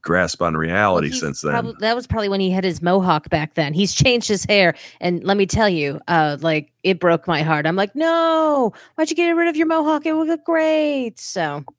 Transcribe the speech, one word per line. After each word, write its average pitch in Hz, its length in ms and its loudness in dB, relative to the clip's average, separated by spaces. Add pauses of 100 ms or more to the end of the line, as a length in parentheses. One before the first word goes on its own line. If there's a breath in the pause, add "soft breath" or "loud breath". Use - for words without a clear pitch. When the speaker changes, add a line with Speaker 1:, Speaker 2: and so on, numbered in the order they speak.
Speaker 1:
grasp 87 400 0
on 85 140 0
reality 87 520 0
Speaker 2:
Well, - 40 -4
he's 254 80 -6
Speaker 1:
since 73 220 -6
then. 73 100 -2
Speaker 2:
prob-, 226 280 -4
that 220 160 0
was 247 120 -8
probably 208 220 -2
when 196 100 -2
he 190 120 0
had 185 120 0
his 170 180 -2
mohawk 175 480 2
back 156 260 -2
then. 151 180 -2
He's 185 200 0
changed 247 360 0
his 202 160 -2
hair, 190 300 4 (260 loud breath)
and 175 240 -2
let 202 100 2
me 202 100 2
tell 208 240 0
you, 151 380 -2
uh, 156 320 2
like, 156 320 -2 (120)
it 185 180 0
broke 170 260 2
my 156 140 0
heart. 156 260 0
I'm 170 80 0
like, 196 180 -2
"No, 320 800 0 (240 loud breath)
why'd 320 140 -2
you 320 80 -4
get 339 140 2
rid 339 180 2
of 311 80 -4
your 320 100 0
mohawk? 311 380 0
It 320 80 0
would 311 140 0
look 320 180 -4
great." 311 760 0
So, 147 440 -6 (160)